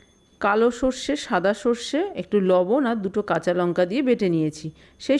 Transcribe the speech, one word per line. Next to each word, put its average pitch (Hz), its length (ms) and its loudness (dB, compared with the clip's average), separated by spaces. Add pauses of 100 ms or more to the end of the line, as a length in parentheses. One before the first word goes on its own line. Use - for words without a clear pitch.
(420)
কালো 220 280 2 (100)
সর্ষে, 262 340 -2 (120)
সাদা 190 280 0 (100)
সর্ষে, 240 380 -2 (200)
একটু 208 160 -2 (120)
লবণ 185 400 4
আর 233 160 -2
দুটো 202 240 -4
কাঁচা 175 300 0
লঙ্কা 175 260 2
দিয়ে 214 220 -2
বেটে 220 220 2
নিয়েছি, 160 380 -2 (340)
সেই 277 180 0